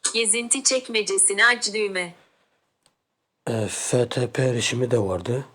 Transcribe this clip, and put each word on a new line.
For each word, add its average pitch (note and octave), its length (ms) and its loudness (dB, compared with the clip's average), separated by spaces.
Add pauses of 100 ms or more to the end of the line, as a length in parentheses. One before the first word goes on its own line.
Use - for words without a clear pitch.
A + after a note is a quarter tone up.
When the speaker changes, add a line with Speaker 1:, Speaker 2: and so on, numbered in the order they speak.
(140)
Speaker 1:
Gezinti A#3 500 0
çekmecesini G#3 840 2
aç A3+ 280 2
düğme. F#3+ 420 -4 (1300)
Speaker 2:
e, A2 200 -2
F A#2+ 420 0
T B2 220 -2
P C3+ 120 0
erişimi A#2+ 480 0
de A#2+ 80 4
vardı G2+ 560 -2